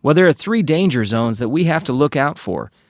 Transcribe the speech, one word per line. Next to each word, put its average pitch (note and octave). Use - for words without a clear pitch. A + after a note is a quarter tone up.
Well, D3+
there F3+
are D3+
three A3
danger D#3
zones A2+
that A#2+
we E3
have D#3+
to C3
look C#3
out D3
for. D#2+